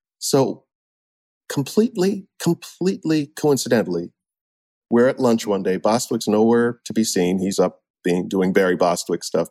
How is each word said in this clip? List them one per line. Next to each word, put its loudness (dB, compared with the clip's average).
So 0
completely, -2
completely -2
coincidentally, 0
we're 4
at -2
lunch 2
one 0
day. 0
Bostwick's -2
nowhere 2
to -12
be 0
seen. 0
He's -2
up 0
being, -2
doing 0
Barry 2
Bostwick -2
stuff, -4